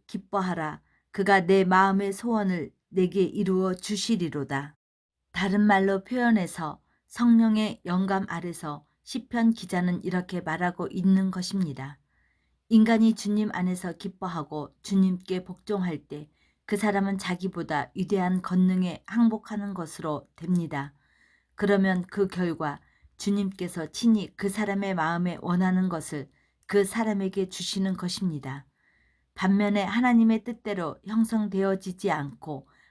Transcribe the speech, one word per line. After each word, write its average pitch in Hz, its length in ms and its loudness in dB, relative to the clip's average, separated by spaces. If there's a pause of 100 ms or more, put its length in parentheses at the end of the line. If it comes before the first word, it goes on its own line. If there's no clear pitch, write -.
기뻐하라. 175 720 -6 (300)
그가 196 340 4
내 190 200 6
마음의 196 500 4
소원을 202 580 -2 (160)
내게 185 360 2
이루어 185 500 0
주시리로다." 151 1000 -4 (580)
다른 190 280 0
말로 196 420 4
표현해서 208 800 -2 (280)
성령의 226 760 4
영감 190 460 -2
아래서 170 560 -10 (160)
시편 226 480 0
기자는 180 520 -2
이렇게 180 380 -4
말하고 180 500 -4
있는 190 400 2
것입니다. 151 680 -6 (720)
인간이 226 440 6
주님 208 380 -2
안에서 180 460 -4
기뻐하고 170 840 -8
주님께 185 640 0
복종할 180 640 -6
때 147 240 -14 (380)
그 208 80 -2
사람은 196 400 0
자기보다 175 800 -6
위대한 185 460 0
권능에 185 640 2
항복하는 214 680 0
것으로 165 640 -8
됩니다. 160 560 -2 (640)
그러면 190 560 2
그 196 180 0
결과 160 500 -4 (380)
주님께서 190 720 -4
친히 220 460 2
그 202 140 -4
사람의 196 440 -4
마음에 170 460 -2
원하는 185 480 2
것을 156 420 -8 (360)
그 202 180 2
사람에게 196 640 -2
주시는 190 480 -4
것입니다. 147 720 -6 (680)
반면에 202 480 2
하나님의 226 600 4
뜻대로 196 600 -6
형성되어지지 196 1040 -2
않고 143 580 -6 (220)